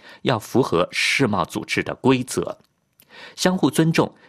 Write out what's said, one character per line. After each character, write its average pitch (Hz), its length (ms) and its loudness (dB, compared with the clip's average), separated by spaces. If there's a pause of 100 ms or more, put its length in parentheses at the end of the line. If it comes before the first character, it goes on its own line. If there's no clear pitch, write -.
(220)
要 127 160 0
符 104 240 0
合 87 280 0
世 - 360 0
贸 98 180 0
组 - 180 -6
织 - 200 -4
的 76 140 -8
规 127 280 2
则。 - 320 -6 (800)
相 185 200 0
互 156 140 2
尊 160 220 2
重 - 200 0 (160)